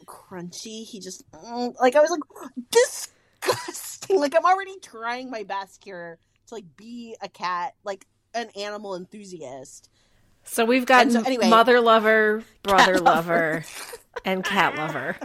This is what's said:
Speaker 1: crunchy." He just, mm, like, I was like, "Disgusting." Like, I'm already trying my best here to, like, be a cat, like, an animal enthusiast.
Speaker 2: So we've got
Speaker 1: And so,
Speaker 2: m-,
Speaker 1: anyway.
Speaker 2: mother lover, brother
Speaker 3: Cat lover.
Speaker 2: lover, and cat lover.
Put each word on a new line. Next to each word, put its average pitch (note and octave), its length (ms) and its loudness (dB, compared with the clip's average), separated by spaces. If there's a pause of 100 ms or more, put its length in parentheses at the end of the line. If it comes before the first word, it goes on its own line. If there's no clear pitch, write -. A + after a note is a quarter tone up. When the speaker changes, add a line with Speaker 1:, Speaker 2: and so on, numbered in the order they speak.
Speaker 1:
crunchy." G3+ 800 -14
He G#3+ 160 -16
just, - 300 -18
mm, A#3+ 500 -8
like, B3+ 160 4
I - 40 6
was D#4 100 4
like, D#4+ 100 -4 (500)
"Disgusting." - 1500 -2
Like, C#4+ 160 0
I'm E4 80 2
already F#4+ 340 0
trying A#3+ 500 -10
my A3+ 140 -8
best G3 400 -10
here E3+ 340 -14 (300)
to, - 60 -20
like, F#3 240 -18
be A#3 440 -16
a G3 60 -12
cat, F3 460 -6 (100)
like, G3 220 -10 (280)
an A3+ 220 -8
animal G#3 400 -10
enthusiast. F3 920 -16 (560)
Speaker 2:
So - 200 -2
we've B3 200 2
got B3+ 180 6
Speaker 1:
And A#3 80 2
so, A#3 80 4
Speaker 2:
m-, A3 60 -4
Speaker 1:
anyway. A#3+ 240 2
Speaker 2:
mother A#3 320 6
lover, A3 600 4 (200)
brother F#3 300 6
Speaker 3:
Cat F#3 100 2
lover. E3+ 300 2
Speaker 2:
lover, D#3+ 320 0 (580)
and F#3+ 220 -4
cat F3+ 320 2
lover. D3 480 -6